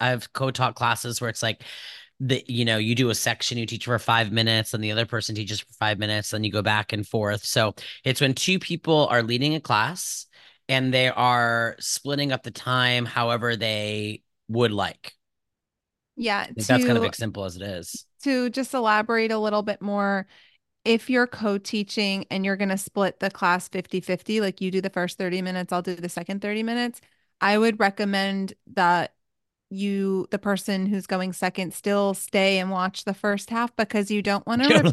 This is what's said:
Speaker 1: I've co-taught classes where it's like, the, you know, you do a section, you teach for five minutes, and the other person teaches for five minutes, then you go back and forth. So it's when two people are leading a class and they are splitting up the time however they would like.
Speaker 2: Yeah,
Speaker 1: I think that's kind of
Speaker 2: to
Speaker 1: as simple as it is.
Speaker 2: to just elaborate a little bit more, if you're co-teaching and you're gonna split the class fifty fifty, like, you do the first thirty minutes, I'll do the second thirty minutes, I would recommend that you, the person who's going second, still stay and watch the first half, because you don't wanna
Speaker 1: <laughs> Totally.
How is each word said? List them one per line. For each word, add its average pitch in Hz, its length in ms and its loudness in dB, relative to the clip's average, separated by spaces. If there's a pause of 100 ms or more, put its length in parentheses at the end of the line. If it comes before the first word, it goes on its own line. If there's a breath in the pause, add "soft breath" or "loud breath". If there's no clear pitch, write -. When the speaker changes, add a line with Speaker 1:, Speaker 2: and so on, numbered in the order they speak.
Speaker 1:
I've 127 320 -2
co-taught 131 420 -2
classes 117 460 -2
where 120 80 -4
it's - 120 -6
like, 113 220 -2 (560 loud breath)
the, 127 300 0
you 120 160 0
know, 113 120 2
you 113 180 0
do 123 140 2
a 107 60 0
section, - 420 -2
you 113 80 -4
teach 110 200 -8
for 120 120 2
five 113 360 2
minutes, 113 400 2
and 110 100 -2
the 107 80 -2
other 113 140 0
person 110 300 -4
teaches 104 260 -6
for - 180 -16
five 107 200 0
minutes, 107 320 -2
then 107 120 -2
you 104 80 0
go 107 100 0
back 107 300 2
and 104 160 -4
forth. 104 380 -2
So 110 300 2 (280 loud breath)
it's 131 160 0
when 135 140 4
two 185 260 0
people 160 480 2
are 120 160 2
leading 123 320 0
a 151 60 -6
class 120 640 -2 (420 soft breath)
and 131 260 2
they 127 140 4
are 117 720 2
splitting 143 540 -2
up 127 100 -4
the 117 80 -10
time 123 540 2
however 117 500 0
they 107 640 -4 (280)
would 113 240 2
like. 95 400 -4 (1040)
Speaker 2:
Yeah, 214 240 -2
Speaker 1:
I - 60 -6
think - 100 -14 (100)
that's 254 160 6
kind 120 140 4
of 113 60 2
Speaker 2:
to 104 60 0
Speaker 1:
as - 80 -10
simple 101 280 -6
as 90 100 -8
it 90 60 -12
is. 92 440 -10 (180)
Speaker 2:
to 254 260 2
just 254 240 -4
elaborate 220 580 2
a 220 80 0
little 208 220 0
bit 208 200 -4
more, 202 460 0 (560 soft breath)
if 226 260 2
you're 247 180 4
co-teaching 202 1040 -2
and 190 140 -2
you're 196 140 0
gonna 196 200 0
split - 440 -2
the 196 100 0
class 180 380 0
fifty 185 320 -4
fifty, 214 400 -2
like, 190 180 -2
you 185 120 -2
do 190 100 0
the 190 80 -2
first 175 280 -4
thirty 185 240 -2
minutes, 185 300 -4
I'll 180 100 0
do 180 140 -4
the 175 140 -8
second 185 320 -6
thirty 208 220 -2
minutes, 240 360 -2 (400)
I 202 180 4
would 220 220 4
recommend 196 720 0 (220)
that 175 400 4 (580)
you, 196 600 0
the 202 80 -2
person 196 480 -2
who's 196 200 -2
going 185 240 -2
second, 185 440 -4
still 202 400 2
stay 196 440 2
and 185 120 -2
watch 185 340 -2
the 196 80 0
first 202 380 -2
half, 233 240 -2
because 208 360 0
you 208 100 2
don't 202 260 0
wanna 240 160 2
Speaker 1:
<laughs> 285 40 6
Totally. 196 260 8